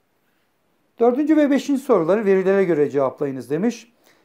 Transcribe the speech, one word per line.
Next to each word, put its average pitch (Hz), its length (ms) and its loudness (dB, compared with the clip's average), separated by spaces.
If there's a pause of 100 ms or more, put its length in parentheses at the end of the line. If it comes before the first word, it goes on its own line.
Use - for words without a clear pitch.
(1000)
Dördüncü 269 380 2
ve 294 140 2
beşinci 277 300 -2
soruları 202 440 0
verilere 196 380 2
göre 147 260 0
cevaplayınız 131 600 -4
demiş. 196 440 -6 (320)